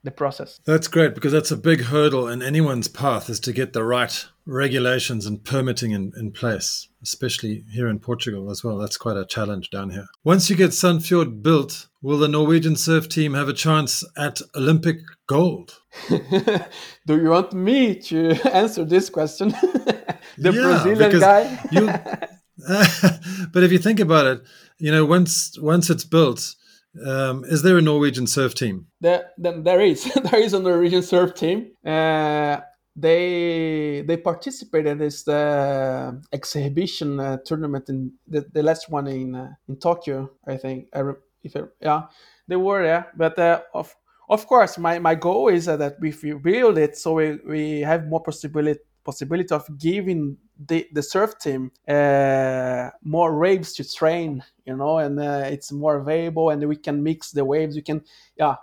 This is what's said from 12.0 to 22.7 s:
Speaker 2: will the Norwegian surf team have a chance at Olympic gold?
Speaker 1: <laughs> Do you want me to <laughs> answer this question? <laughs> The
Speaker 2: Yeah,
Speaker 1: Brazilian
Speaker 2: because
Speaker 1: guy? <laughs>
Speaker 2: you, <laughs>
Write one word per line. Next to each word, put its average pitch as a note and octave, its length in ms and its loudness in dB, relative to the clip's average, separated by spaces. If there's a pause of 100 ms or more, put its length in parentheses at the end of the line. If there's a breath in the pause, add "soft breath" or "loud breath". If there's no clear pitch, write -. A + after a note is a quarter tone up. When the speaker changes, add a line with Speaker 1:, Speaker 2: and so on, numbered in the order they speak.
Speaker 2:
will C#3+ 160 0
the D3+ 100 4
Norwegian D#3 480 2
surf D#3+ 320 2
team D3+ 240 0
have C#3 160 -2
a C#3 60 -4
chance D#3 500 0 (140)
at D3 240 -6 (120)
Olympic D#3+ 440 2 (280)
gold? C#3+ 540 0 (140)
Speaker 1:
<laughs> - 140 -16 (1000 loud breath)
Do D3+ 160 2
you D#3+ 80 4
want F3 240 2
me A3 400 2 (160)
to E3 220 2
<laughs> B3+ 200 2
answer G3 320 2
this F#3 240 2
question? D#3 500 -2
<laughs> - 60 2 (720 loud breath)
The D#3+ 160 2
Speaker 2:
Yeah, A#3+ 100 2
Speaker 1:
Brazilian G#3 500 4
Speaker 2:
because E3+ 80 6
Speaker 1:
guy? G#3 460 6
<laughs> - 40 -8
Speaker 2:
you, G3 160 4
<laughs> F3+ 1700 0